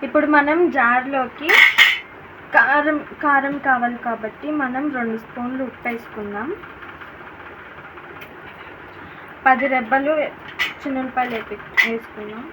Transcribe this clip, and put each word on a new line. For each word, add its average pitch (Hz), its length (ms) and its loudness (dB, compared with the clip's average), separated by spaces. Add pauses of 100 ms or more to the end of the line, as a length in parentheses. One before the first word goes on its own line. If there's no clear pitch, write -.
ఇప్పుడు 294 280 4
మనం 294 240 4 (160)
జార్లోకి 254 720 2 (1040)
కారం, 294 440 6 (240)
కారం 277 320 4 (120)
కావాలి 240 380 2
కాబట్టి 226 420 -6 (140)
మనం 262 240 -2 (120)
రెండు 226 260 -2
స్పూన్లు 254 460 -6
ఉప్పు - 180 -14
వేసుకుందాం. 220 640 -8 (3000)
పది 262 260 4
రెబ్బలు 269 400 0 (720)
చిన్నులపాయలు 262 540 -2
వేపి-, 214 220 -8 (280)
వేసుకుందాం. 226 680 -8